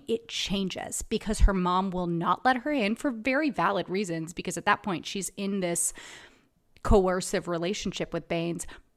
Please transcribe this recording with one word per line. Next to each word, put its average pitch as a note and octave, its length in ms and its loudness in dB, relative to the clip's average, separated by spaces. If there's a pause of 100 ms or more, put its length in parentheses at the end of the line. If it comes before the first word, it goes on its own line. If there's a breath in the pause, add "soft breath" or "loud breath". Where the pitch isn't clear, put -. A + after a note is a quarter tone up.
it A3+ 220 -2
changes, - 720 -4
because - 380 -2
her - 140 8
mom F#3 380 2
will F3+ 160 -2
not F3 380 0
let B3+ 140 4
her D4+ 120 -2
in A#3 240 2
for D4 160 -2
very C4 380 0
valid F3+ 400 2
reasons, E3+ 420 -2
because - 260 -6
at E3+ 80 -8
that G#3 160 4
point, F3+ 240 -4
she's F#3+ 300 -6
in G3 240 -4
this E3+ 320 0 (920 loud breath)
coercive F#3 640 2
relationship F3 680 -4
with E3+ 140 -6
Baines, E3+ 380 -4 (320 loud breath)